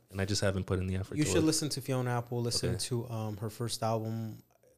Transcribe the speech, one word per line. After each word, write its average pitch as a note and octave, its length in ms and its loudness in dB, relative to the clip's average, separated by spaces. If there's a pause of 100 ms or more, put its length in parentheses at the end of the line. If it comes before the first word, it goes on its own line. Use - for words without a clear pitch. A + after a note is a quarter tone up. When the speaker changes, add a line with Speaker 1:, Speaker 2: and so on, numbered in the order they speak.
Speaker 1:
and F#2+ 100 -4
I F#2+ 60 4
just G2 160 2
haven't F#2+ 240 2
put F#2 140 2
in F#2 80 0
the F#2 80 0
effort G2 200 -4
Speaker 2:
You D3+ 100 2
Speaker 1:
to - 40 2
Speaker 2:
should F#3+ 80 4
Speaker 1:
look. D#3+ 80 6
Speaker 2:
listen D#3 240 2
to C3 120 -4
Fiona B2 360 0
Apple. A#2+ 240 -2
Listen A#2 300 0
Speaker 1:
Okay. F2+ 140 -2
Speaker 2:
to, A#2 240 -2
um, A2 280 -4
her G#2+ 140 -6
first A#2 320 -4
album A2+ 560 -2 (380)